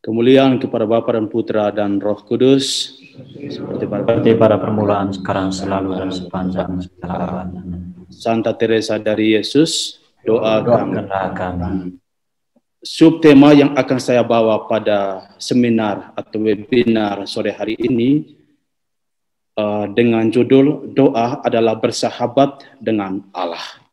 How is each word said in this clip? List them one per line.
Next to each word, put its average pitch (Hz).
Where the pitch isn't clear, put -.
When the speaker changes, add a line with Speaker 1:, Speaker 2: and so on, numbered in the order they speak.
Speaker 1:
Kemuliaan 127
kepada 113
Bapa 117
dan 107
Putra 107
dan 104
Roh 101
Kudus, 131
seperti -
pada 101
Speaker 2:
Seperti 117
pada 107
permulaan, 104
sekarang, 95
selalu, 95
dan 92
sepanjang 92
segala 87
abad. 90
Amin. 87
Speaker 1:
Santa 113
Teresa 110
dari 107
Yesus, 139
doa 110
kami. 104
Speaker 2:
Doakanlah 98
kami. 90
Speaker 1:
Subtema 147
yang 139
akan 131
saya 123
bawa 113
pada 101
seminar 113
atau -
webinar 107
sore 101
hari 104
ini, 135
eh, 104
dengan 113
judul 131
Doa 135
Adalah 113
Bersahabat 120
dengan 101
Allah. 87